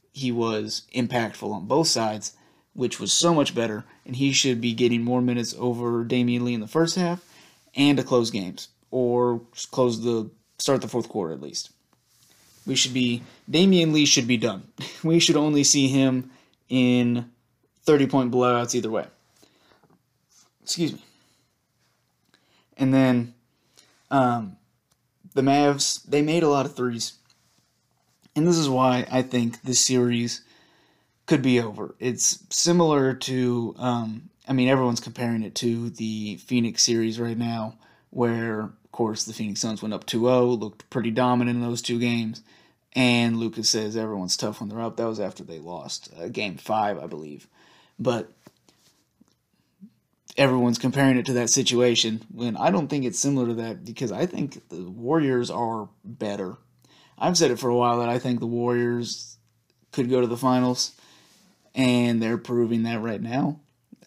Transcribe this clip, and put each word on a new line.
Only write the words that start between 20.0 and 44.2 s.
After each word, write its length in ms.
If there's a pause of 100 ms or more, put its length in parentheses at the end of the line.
Excuse 300
me. 120 (1700)
And 180
then, 420 (760)
um, 460 (760)
the 80
Mavs, 640
they 160
made 220
a 60
lot 160
of 100
threes. 380 (1200)
And 120
this 100
is 120
why 420
I 100
think 400
this 180
series 600 (840)
could 140
be 180
over. 400
It's 500
similar 640
to, 640
um, 520 (180)
I 60
mean, 160
everyone's 320
comparing 420
it 120
to 340
the 480
Phoenix 460
series 360
right 180
now, 380 (340)
where, 520
of 300
course, 320
the 100
Phoenix 280
Suns 200
went 120
up 120
two 240
oh, 160
looked 440
pretty 220
dominant 460
in 40
those 200
two 180
games, 420 (520)
and 440
Lucas 320
says 280
everyone's 400